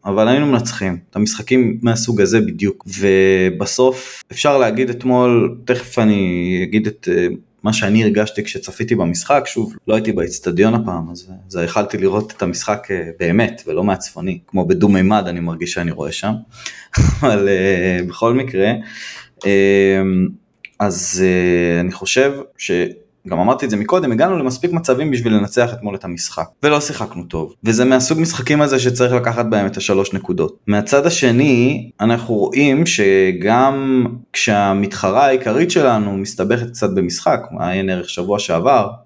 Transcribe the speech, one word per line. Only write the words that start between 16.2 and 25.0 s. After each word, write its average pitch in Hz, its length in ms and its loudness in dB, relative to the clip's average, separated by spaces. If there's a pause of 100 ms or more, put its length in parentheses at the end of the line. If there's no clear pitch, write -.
<laughs> - 480 0
אבל, 101 280 2
אה, 92 500 2 (100)
בכל 113 260 0
מקרה, 117 380 0 (720)
אה, 98 560 4 (760)
אז, 92 460 -2
אה, 87 540 2
אני 92 120 -2
חושב 135 400 0 (260)
ש- - 140 -6 (560)
גם 87 100 -2
אמרתי 117 260 0
את 117 60 -4
זה 110 60 -2
מקודם, 123 360 0
הגענו 165 260 0
למספיק 135 340 -2
מצבים 156 380 0